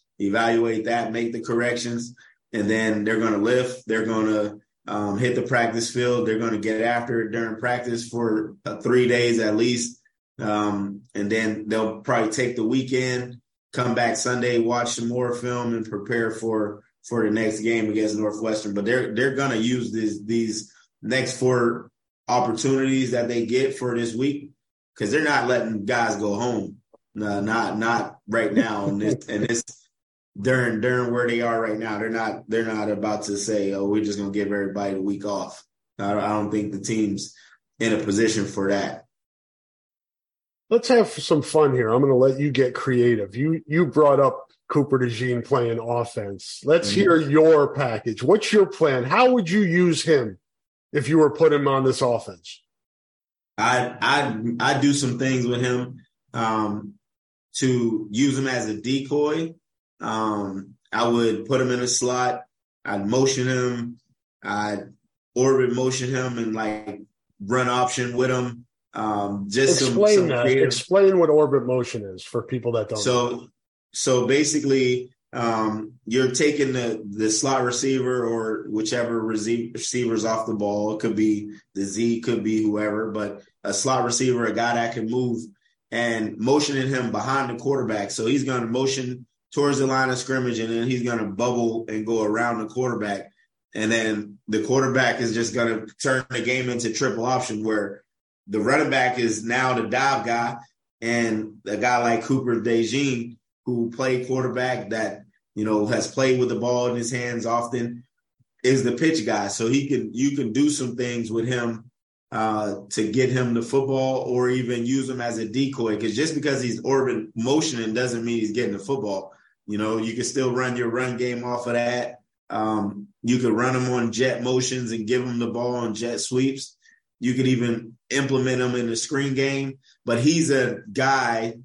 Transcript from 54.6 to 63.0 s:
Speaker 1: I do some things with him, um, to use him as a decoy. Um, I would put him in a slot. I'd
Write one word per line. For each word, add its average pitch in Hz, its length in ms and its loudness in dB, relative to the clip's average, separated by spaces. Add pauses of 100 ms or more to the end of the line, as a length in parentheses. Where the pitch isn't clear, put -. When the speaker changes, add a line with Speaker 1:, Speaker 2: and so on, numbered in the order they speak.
Speaker 1:
I 135 200 2
do 143 120 6
some 127 260 -2
things 131 280 0
with 123 160 -2
him, 123 420 -4 (300)
um, 110 600 -2 (600)
to 117 560 0
use 127 280 2
him 135 100 -2
as 120 200 -2
a 104 100 -4
decoy. 147 760 -2 (440)
Um, 107 760 -4 (180)
I 117 160 2
would 117 380 2
put 131 140 2
him 127 100 2
in 123 100 0
a 123 60 -2
slot. 123 560 0 (420)
I'd 101 220 -4